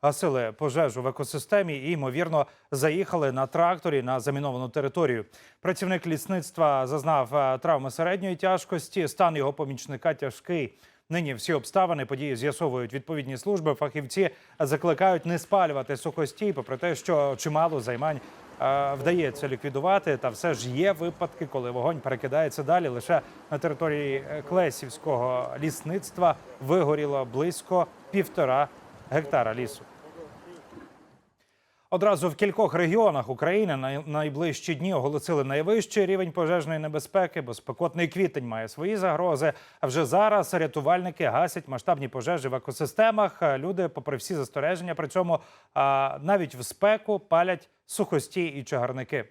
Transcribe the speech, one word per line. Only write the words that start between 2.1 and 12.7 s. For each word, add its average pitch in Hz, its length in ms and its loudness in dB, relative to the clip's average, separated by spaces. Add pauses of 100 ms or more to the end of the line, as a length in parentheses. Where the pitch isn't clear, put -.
заїхали 156 600 2
на 131 160 0
тракторі 170 540 2
на 127 180 0
заміновану 131 500 -2
територію. 131 560 0 (360)
Працівник 180 460 -2
лісництва 156 800 0
зазнав, 139 480 0
е, 131 220 2
травми 135 340 0
середньої 180 440 -2
тяжкості, 185 720 0
стан 165 280 2
його 139 180 0
помічника 139 600 -4
тяжкий. 143 600 -4 (360)
Нині 160 240 -2
всі 120 200 -2
обставини 160 520 2
події 135 300 -4
з'ясовують 127 580 -2